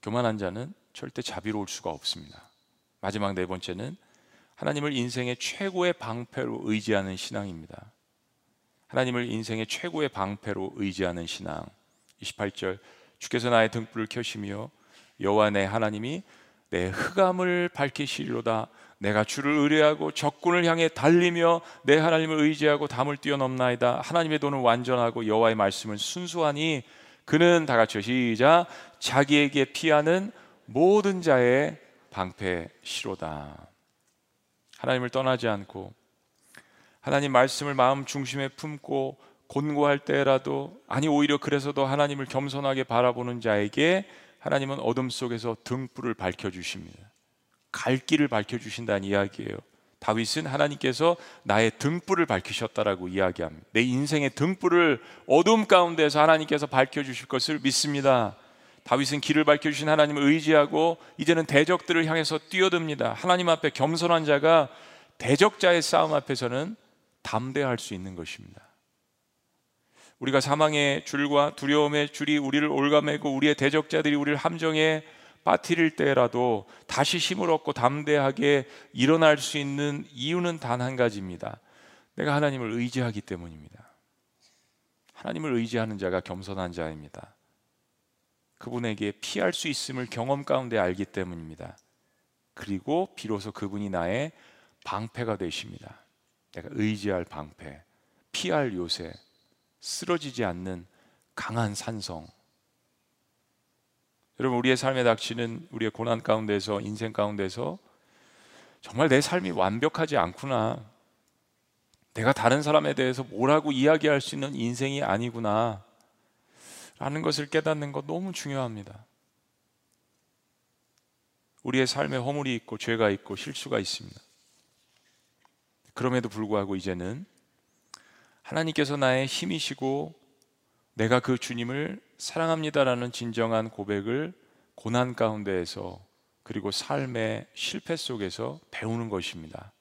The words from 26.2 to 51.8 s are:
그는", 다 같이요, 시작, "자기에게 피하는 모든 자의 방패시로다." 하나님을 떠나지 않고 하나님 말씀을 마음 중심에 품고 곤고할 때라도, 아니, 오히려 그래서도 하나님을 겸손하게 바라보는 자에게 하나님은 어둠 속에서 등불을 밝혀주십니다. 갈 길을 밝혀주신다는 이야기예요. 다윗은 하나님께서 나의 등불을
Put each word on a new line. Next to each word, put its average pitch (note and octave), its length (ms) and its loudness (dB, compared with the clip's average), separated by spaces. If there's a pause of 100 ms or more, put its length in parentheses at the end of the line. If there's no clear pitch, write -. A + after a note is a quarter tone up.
그는", E3+ 400 6
다 C#3 120 2
같이요, A2 260 4
시작, B2+ 640 4 (320)
"자기에게 C#3+ 680 2
피하는 D#3+ 680 2 (340)
모든 F#3 560 4
자의 C#3 580 4 (300)
방패시로다." E2+ 1600 -6 (1120)
하나님을 B2+ 320 -2
떠나지 C3 360 -2
않고 G2 480 -6 (1080)
하나님 C#3 300 0
말씀을 C3+ 440 2
마음 C3+ 300 2
중심에 C3+ 440 -6
품고 C#3 680 -6 (300)
곤고할 C#3+ 540 2
때라도, C#3 880 0
아니, C3+ 180 0
오히려 C#3+ 320 4
그래서도 C#3 480 -2
하나님을 C#3 400 0
겸손하게 C3+ 580 -2
바라보는 B2 560 0
자에게 A#2 680 2 (320)
하나님은 C#3 400 -2
어둠 B2+ 280 0
속에서 A#2+ 540 -6
등불을 B2 520 -6
밝혀주십니다. F2+ 840 -6 (720)
갈 - 280 0
길을 D3 300 2
밝혀주신다는 A2 760 -4
이야기예요. G2 520 -2 (420)
다윗은 A2+ 480 -2
하나님께서 D3 680 0 (260)
나의 A2 360 4
등불을 F3 460 0